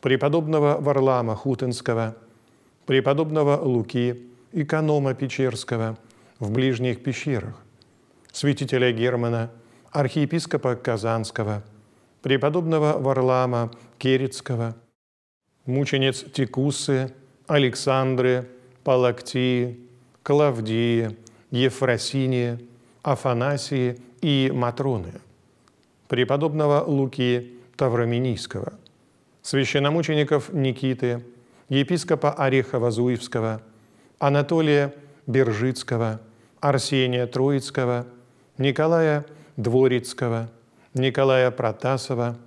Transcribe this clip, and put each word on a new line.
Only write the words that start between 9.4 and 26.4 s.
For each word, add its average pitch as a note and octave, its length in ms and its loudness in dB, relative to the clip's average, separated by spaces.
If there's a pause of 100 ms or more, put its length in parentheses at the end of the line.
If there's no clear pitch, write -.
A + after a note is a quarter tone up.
архиепископа C#3+ 800 0
Казанского, A2 880 -4 (600)
преподобного D3+ 760 2
Варлаама B2+ 720 0 (280)
Керецкого, B2+ 800 -2 (880)
мучениц C3+ 580 0 (120)
Текусы, C3+ 800 -2 (320)
Александры, C3 1000 2 (380)
Палактии, B2 960 0 (420)
Клавдии, A#2 920 2 (340)
Ефросинии, B2 1080 0 (440)
Афанасии B2+ 960 -2 (220)
и C3+ 320 2
Матроны, A#2+ 640 -4 (960)
преподобного D3 760 2